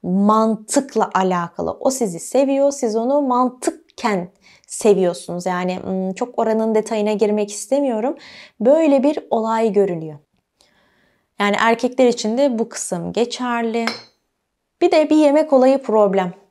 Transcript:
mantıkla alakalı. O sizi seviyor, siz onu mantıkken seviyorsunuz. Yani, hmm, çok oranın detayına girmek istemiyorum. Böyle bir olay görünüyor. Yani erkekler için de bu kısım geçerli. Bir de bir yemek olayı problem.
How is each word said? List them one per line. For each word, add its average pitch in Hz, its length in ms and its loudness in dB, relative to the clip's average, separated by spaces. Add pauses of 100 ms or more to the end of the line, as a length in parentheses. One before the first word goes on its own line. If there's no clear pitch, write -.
mantıkla 214 1120 0
alakalı. 175 680 -2
O 262 100 0
sizi 208 300 -4
seviyor, 277 500 0
siz 240 260 -4
onu 262 260 0
mantıkken 247 1040 -2 (380)
seviyorsunuz. 180 800 0
Yani, 180 360 -4
hmm, 190 300 -4
çok 247 260 -6
oranın 220 360 0
detayına 214 380 -2
girmek 208 380 0
istemiyorum. 262 640 -4 (440)
Böyle 277 420 4
bir 294 160 0 (120)
olay 226 420 0
görünüyor. 170 460 -2 (1200)
Yani 202 200 0
erkekler 247 460 2
için 240 320 0
de 269 200 0
bu 226 100 -4
kısım 175 440 -8
geçerli. 233 760 -4 (920)
Bir 349 100 4
de 302 200 4
bir 311 60 4
yemek 302 360 4
olayı 269 300 4
problem. 196 500 2 (180)